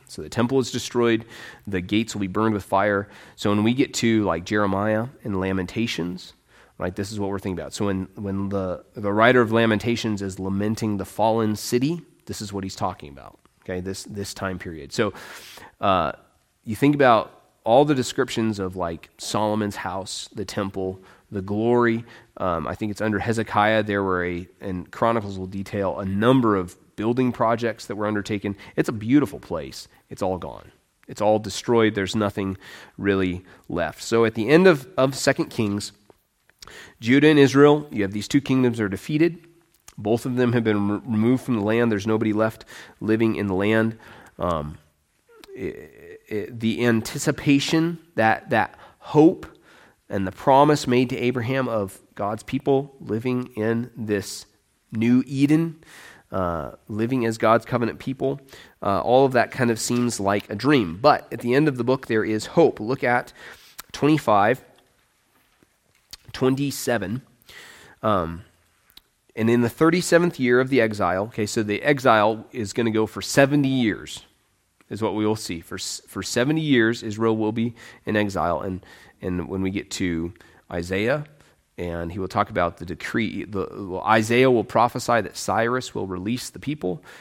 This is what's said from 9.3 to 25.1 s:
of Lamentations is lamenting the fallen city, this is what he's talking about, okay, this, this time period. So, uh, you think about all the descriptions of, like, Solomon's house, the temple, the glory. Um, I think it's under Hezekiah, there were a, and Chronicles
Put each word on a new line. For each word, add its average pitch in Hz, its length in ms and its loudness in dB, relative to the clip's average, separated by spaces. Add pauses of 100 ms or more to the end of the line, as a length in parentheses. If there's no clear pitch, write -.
of 110 120 2
Lamentations 113 720 0
is 95 180 -8
lamenting 104 560 -4
the 95 80 -6
fallen 110 500 0
city, 139 480 -2 (240)
this 101 160 -10
is 101 100 -12
what 98 120 -6
he's 95 100 -10
talking 90 360 -8
about, 67 280 -20 (240)
okay, 92 160 -6
this, 95 240 -8
this 101 320 -10
time 95 240 -6
period. 78 340 -14
So, 104 220 0 (680)
uh, 90 320 2 (520)
you 110 100 -6
think 147 220 4
about 123 460 4 (200)
all 127 220 6
the 151 100 2
descriptions 117 640 -2
of, 92 160 -4
like, 85 340 -6 (100)
Solomon's 107 580 -2
house, 95 580 -10
the 101 100 -8
temple, 95 540 -6 (320)
the 98 120 -6
glory. 117 640 0 (320)
Um, 85 300 -2
I 90 80 -6
think 107 160 -6
it's 101 100 -10
under 107 180 0
Hezekiah, 110 640 2
there 101 180 0
were 90 220 0
a, 87 240 -6 (120)
and 92 300 -8
Chronicles 107 480 -2